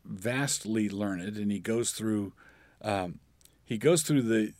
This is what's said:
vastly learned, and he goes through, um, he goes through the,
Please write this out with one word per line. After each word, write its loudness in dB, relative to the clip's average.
vastly -2
learned, -4
and 0
he 0
goes -2
through, -2
um, -2
he -4
goes 4
through 4
the, 2